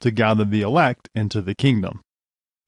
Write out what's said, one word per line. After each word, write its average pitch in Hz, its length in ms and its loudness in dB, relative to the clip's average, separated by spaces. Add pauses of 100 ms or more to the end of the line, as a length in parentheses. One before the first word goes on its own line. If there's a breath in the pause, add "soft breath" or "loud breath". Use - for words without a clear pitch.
to 123 100 0
gather 110 340 2
the 104 160 0
elect 123 540 0
into 107 260 -4
the 95 140 -6
kingdom. 107 480 0 (640)